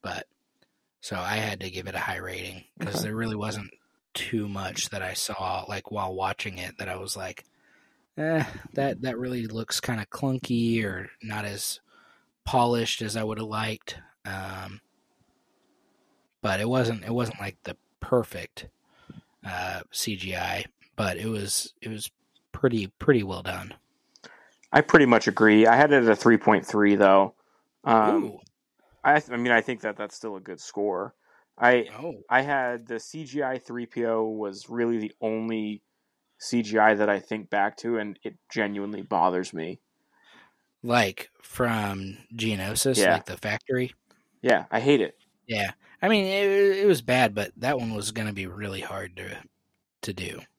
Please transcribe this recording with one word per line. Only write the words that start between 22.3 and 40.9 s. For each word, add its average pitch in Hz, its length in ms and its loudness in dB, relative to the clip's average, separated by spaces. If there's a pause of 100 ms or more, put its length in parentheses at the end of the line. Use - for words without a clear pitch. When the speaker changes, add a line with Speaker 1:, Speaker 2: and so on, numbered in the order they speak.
Speaker 1:
pretty, 113 360 0 (100)
pretty 127 240 4
well 92 200 -8
done. 92 320 -10 (1000)
Speaker 2:
I - 100 8
pretty 147 240 8
much 117 220 6
agree. 107 380 8
I 117 100 8
had 143 160 8
it 139 120 8
at 113 60 6
a 104 60 6
three 117 200 6
point 104 300 4
three, 104 300 4
though. 98 380 6 (500)
Um, 110 400 4
Speaker 1:
Ooh. 110 140 -10 (680)
Speaker 2:
I 147 160 4
th-, - 120 -12
I 123 40 -4
mean, 120 160 0
I 117 80 6
think 117 220 -8
that 104 140 -4
that's 104 200 -10
still 107 200 -10
a 92 40 -12
good 92 200 -14
score. 101 540 -4 (420)
I, 123 300 4 (120)
Speaker 1:
Oh. 147 160 -10 (160)
Speaker 2:
I 127 120 4
had 127 440 -4
the 113 140 -6
C 160 240 -14
G 139 180 -6
I 131 160 -4
three 120 280 -8
P 117 200 -4
O 113 180 0
was 107 440 -8
really 117 300 0
the 107 220 -4
only 110 600 -4 (560)
C 120 240 0
G 110 160 0
I 107 160 8
that 104 140 4
I 104 120 2
think 107 300 -8
back 104 280 0
to, 117 200 -2
and 104 240 -6
it 104 140 -12 (140)
genuinely 101 520 -4
bothers 90 500 0
me. 87 280 -8 (1040)
Speaker 1:
Like, 120 480 0 (120)